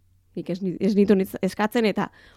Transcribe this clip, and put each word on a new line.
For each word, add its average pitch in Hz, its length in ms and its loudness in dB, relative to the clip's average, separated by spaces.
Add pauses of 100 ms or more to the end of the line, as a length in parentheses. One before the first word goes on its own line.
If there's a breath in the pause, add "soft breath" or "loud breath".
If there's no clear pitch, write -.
(380)
Nik 170 120 -8
ez 180 120 -8
ni-, 185 180 -4
ez 196 140 0
nituen 196 300 4
ez-, - 180 -10
eskatzen, 214 480 -2
eta 185 200 -4 (260 loud breath)